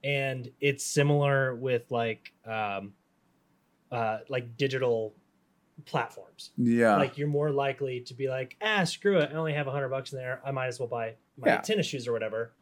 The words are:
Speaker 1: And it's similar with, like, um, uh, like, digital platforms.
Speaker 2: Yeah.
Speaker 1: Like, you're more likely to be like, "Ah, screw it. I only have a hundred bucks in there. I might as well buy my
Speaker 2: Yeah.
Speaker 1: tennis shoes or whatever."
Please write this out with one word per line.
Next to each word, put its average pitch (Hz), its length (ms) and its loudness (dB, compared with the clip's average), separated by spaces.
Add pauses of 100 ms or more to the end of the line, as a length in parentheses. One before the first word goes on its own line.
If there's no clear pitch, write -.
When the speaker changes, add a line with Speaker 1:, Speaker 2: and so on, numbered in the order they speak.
Speaker 1:
And 135 480 -4 (100)
it's 139 240 0
similar 143 680 4
with, 123 360 -2
like, 117 440 -2 (100)
um, 101 480 -4 (960)
uh, 110 280 -2 (100)
like, 120 300 -6
digital 123 560 0 (720)
platforms. - 720 -6
Speaker 2:
Yeah. 117 380 6
Speaker 1:
Like, 98 200 2
you're 143 120 -2
more 147 220 0
likely 139 520 -2
to 123 120 -16
be 131 140 -4
like, 131 320 -6
"Ah, 208 240 2
screw 196 340 2
it. 143 140 2
I 151 40 -6
only 160 180 -2
have 147 120 -2
a 135 40 -4
hundred 139 180 -2
bucks 131 240 -6
in 135 60 -8
there. 127 260 -6
I 139 60 -6
might 131 160 -2
as 123 120 -4
well 123 100 -4
buy 113 260 -4 (240)
my - 100 2
Speaker 2:
Yeah. - 140 4
Speaker 1:
tennis 208 240 -2
shoes 123 200 -6
or 120 60 -2
whatever." 110 500 -4